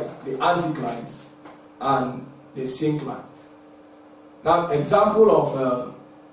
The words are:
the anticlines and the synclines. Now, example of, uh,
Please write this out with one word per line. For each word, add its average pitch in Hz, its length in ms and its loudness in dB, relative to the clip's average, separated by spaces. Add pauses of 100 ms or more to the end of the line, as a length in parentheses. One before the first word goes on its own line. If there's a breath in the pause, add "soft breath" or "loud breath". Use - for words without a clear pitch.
(240)
the 131 80 -8
anticlines 151 960 -4 (520)
and 127 440 -2 (300)
the 135 60 -8
synclines. 147 640 -4 (1200)
Now, - 240 2
example 208 680 4
of, 135 220 2
uh, 123 340 -2 (420)